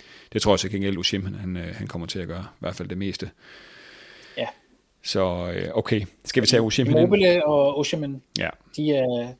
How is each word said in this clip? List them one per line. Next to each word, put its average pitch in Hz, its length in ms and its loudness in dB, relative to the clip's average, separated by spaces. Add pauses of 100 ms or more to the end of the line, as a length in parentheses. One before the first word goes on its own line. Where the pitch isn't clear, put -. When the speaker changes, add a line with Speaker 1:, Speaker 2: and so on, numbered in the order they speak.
(340)
Speaker 1:
det 107 80 0
tror 104 120 4
jeg 92 60 4
til 95 120 -4
gengæld, 98 260 -2
Osimhen, 95 380 -4
han, 90 220 -6
øh, 85 180 -8
han - 120 -8
kommer 85 200 -8
til 98 120 -8
at 85 80 -8
gøre, 87 240 -8
i - 80 -20
hvert 92 160 -6
fald 85 140 -10
det 90 80 -6
meste. 92 320 -6 (1080)
Speaker 2:
Ja. 117 100 -4 (560)
Speaker 1:
Så, 90 520 0
øh, 92 180 -4
okay, 110 280 0 (240)
skal - 180 2
vi 107 40 2
tage 117 140 6
Osimhen 131 360 2
ind? - 60 6
Speaker 2:
Immobile 180 420 4
og 143 320 4
Osimhen, 143 440 -4 (180)
Speaker 1:
Ja. - 100 -2 (280)
Speaker 2:
de 151 180 0
er, 120 440 0